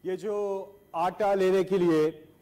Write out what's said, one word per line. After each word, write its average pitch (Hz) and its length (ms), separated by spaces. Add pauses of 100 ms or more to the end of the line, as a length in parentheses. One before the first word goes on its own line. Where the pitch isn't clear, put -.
ये 185 120
जो 208 180 (600)
आटा 185 380
लेने 190 300
के 185 140
लिए 160 520 (120)